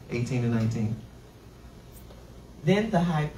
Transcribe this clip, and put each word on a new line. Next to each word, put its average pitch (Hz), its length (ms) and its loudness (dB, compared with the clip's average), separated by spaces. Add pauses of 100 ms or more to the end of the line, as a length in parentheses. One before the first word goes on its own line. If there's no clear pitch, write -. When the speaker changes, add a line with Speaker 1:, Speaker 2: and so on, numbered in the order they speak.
(120)
Speaker 1:
eighteen, 120 340 0
and 117 80 2
nineteen. 110 420 2 (1700)
Speaker 2:
Then 202 280 4
the 175 80 6
high 156 380 2